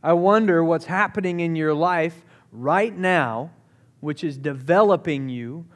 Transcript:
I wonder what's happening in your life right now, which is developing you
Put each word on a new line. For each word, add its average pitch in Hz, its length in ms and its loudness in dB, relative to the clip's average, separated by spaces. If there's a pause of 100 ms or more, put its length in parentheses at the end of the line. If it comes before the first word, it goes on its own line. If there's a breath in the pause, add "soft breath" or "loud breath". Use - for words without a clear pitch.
I 160 120 4
wonder 185 500 4
what's 165 220 0
happening 185 540 -2
in 170 140 -2
your 156 200 0
life 170 500 -2 (280 soft breath)
right 175 440 -2
now, 160 540 0 (500 soft breath)
which 147 240 -6
is 139 140 -6
developing 147 920 0
you 127 480 -10